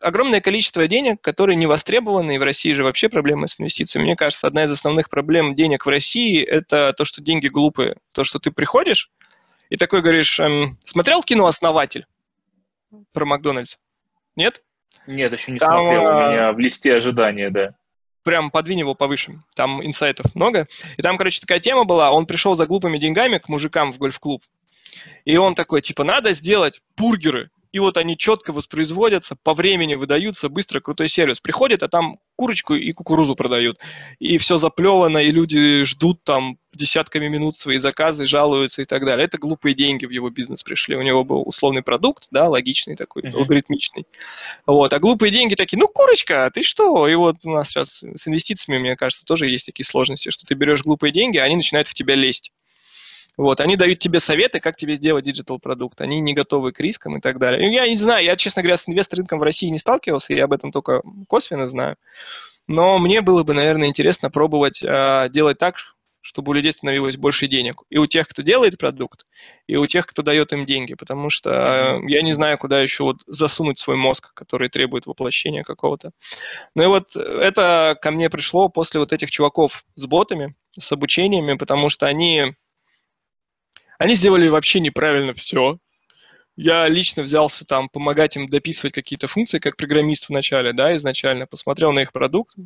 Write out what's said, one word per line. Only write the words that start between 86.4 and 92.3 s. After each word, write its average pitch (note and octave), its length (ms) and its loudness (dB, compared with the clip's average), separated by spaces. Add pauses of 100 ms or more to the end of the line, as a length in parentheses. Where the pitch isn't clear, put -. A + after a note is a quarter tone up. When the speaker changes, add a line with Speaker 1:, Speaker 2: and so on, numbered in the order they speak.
Speaker 1:
Я E3 320 2
лично E3 340 0
взялся D3 420 0
там C3+ 240 -2
помогать D3 480 0
им C#3 120 -8
дописывать C#3+ 440 -4
какие-то C#3 360 -8
функции, G#3+ 300 -2
как - 180 -4
программист D3+ 520 0
вначале, C3+ 440 0
да, C#3 240 2
изначально. C3 500 -4
Посмотрел C#3+ 460 -2
на C#3 80 2
их C3 120 -2
продукт, C#3 420 -2 (120)